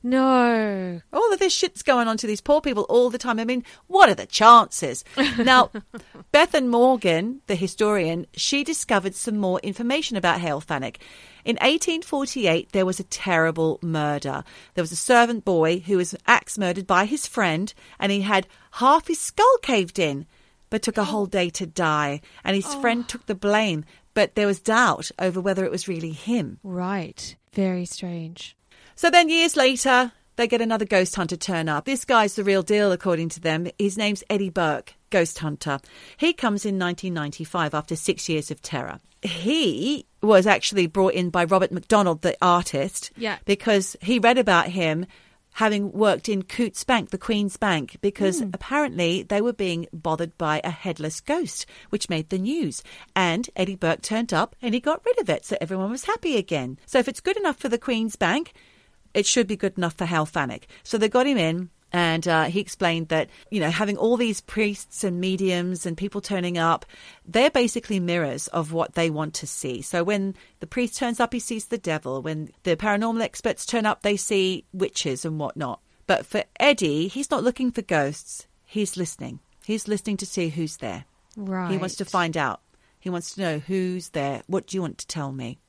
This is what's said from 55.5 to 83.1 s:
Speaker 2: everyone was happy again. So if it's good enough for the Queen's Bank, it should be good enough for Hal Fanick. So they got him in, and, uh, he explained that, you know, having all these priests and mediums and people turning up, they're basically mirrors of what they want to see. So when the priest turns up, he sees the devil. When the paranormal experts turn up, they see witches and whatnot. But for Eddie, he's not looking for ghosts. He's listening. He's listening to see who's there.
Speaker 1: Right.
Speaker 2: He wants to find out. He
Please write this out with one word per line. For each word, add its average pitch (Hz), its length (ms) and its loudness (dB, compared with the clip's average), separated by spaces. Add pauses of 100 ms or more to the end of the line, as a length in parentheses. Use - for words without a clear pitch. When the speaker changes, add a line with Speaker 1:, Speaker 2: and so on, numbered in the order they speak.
Speaker 2:
everyone 190 300 -4
was 262 140 -8
happy 359 320 -2
again. 139 500 -4
So - 120 0
if 247 100 2
it's - 120 -8
good 392 180 -2
enough 349 200 -2
for 269 100 -6
the 233 100 -2
Queen's 226 380 -4
Bank, 226 360 0 (640)
it 202 120 2
should 233 200 2
be 202 100 -4
good 190 220 -4
enough 170 160 -2
for 180 120 -4
Hal 160 200 0
Fanick. 139 380 -4 (180)
So - 160 -4
they 214 100 2
got 254 200 4
him 269 100 2
in, 170 320 -2 (220)
and, 165 340 0
uh, 160 200 4
he 170 120 -2
explained 165 520 -2
that, 160 200 0 (180)
you 208 120 -2
know, 156 100 0
having 202 260 -2
all 233 200 2
these 226 240 -2
priests - 640 -6
and 175 160 -2
mediums 185 640 -2
and 165 100 -6
people 202 240 -6
turning 175 380 -4
up, 165 260 0 (400)
they're 226 240 2
basically 233 520 0
mirrors 170 480 -2
of 160 240 -4
what 165 220 -4
they 170 160 0
want 156 240 -6
to - 120 -8
see. 127 360 -8
So 175 200 -2
when 196 320 -2 (240)
the - 80 -12
priest 247 300 -4
turns 240 240 -4
up, 240 120 0
he 247 60 -4
sees 226 280 -8
the 233 120 -6
devil. 151 440 -4
When 156 280 -6 (140)
the 175 120 2
paranormal 214 460 -2
experts - 420 -4
turn 226 220 -2
up, - 160 -2
they 208 140 0
see 190 560 -2
witches 170 520 -4
and 156 140 -4
whatnot. 139 400 -8 (300)
But - 180 2
for - 160 -4 (160)
Eddie, 175 480 2
he's 269 240 -8
not 247 140 -2
looking 247 260 0
for 233 120 -6
ghosts. - 640 -4 (180)
He's 208 300 -4
listening. 143 420 -8 (260)
He's 208 220 -4
listening 208 300 -4
to 196 100 -8
see 170 220 -4
who's 156 300 -6
there. 107 260 -10 (320)
Speaker 1:
Right. 190 340 -6
Speaker 2:
He 190 80 0
wants 185 180 -6
to 196 80 -6
find 170 320 -2
out. 135 240 -4 (380)
He 185 120 -8